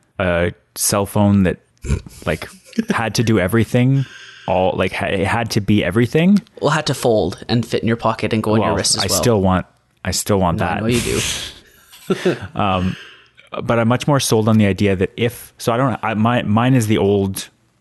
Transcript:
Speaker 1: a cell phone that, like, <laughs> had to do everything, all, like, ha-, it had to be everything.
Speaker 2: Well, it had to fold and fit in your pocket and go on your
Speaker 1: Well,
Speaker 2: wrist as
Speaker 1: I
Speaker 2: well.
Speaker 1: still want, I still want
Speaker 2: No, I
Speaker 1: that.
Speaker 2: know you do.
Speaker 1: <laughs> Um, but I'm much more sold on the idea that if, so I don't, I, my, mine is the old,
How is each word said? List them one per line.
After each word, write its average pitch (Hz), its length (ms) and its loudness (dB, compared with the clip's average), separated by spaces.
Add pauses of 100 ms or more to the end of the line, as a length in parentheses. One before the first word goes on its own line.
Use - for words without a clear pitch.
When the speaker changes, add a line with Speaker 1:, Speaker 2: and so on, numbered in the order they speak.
(200)
Speaker 1:
a 87 320 0 (240)
cell - 300 0
phone 101 360 2
that, 87 160 0 (680)
like, 80 220 -6 (220)
<laughs> - 200 -8
had 110 260 -4
to 120 80 0
do 113 160 2
everything, 127 640 2 (420)
all, 92 300 0
like, 95 160 -2
ha-, - 140 -4
it 95 200 -2
had 110 240 -2
to 117 100 0
be 104 240 2
everything. 139 540 2 (220)
Speaker 2:
Well, 139 100 0
it 151 40 0
had 156 120 -2
to 139 80 -2
fold 104 540 -2
and 117 180 0
fit - 160 -4
in 98 60 -2
your 117 80 0
pocket 113 360 -2
and 110 100 0
go 107 100 0
on 113 80 4
your 95 80 0
Speaker 1:
Well, 82 80 -2
Speaker 2:
wrist 92 200 0
as 98 80 -4
Speaker 1:
I - 40 -2
Speaker 2:
well. 95 120 -2
Speaker 1:
still 113 200 2
want, 92 260 0 (380)
I 92 80 -4
still 101 280 -2
want 87 180 0
Speaker 2:
No, 87 80 -2
I 82 80 -2
Speaker 1:
that. 87 60 -4
Speaker 2:
know 107 60 -4
you 120 140 0
do. - 1400 -6 (180)
Speaker 1:
<laughs> - 0 -
Um, 92 420 0 (680)
but 117 160 0
I'm 113 100 2
much 120 180 0
more 143 140 2
sold 110 280 2
on 110 100 4
the 104 80 6
idea 98 300 2
that 92 200 -2
if, - 420 -6
so - 140 -2
I 113 40 0
don't, 127 260 0
I, 110 120 -2
my, 113 280 0
mine 117 320 2
is 117 120 2
the 107 120 2
old, 98 500 0 (320)